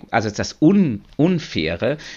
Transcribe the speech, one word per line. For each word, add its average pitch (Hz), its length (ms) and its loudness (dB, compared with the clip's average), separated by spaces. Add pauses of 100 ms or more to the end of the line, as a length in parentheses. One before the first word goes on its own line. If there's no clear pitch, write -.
(100)
also 110 200 -2
das - 300 -6
Un-, 160 400 4 (160)
Unfaire, 135 800 -2 (200)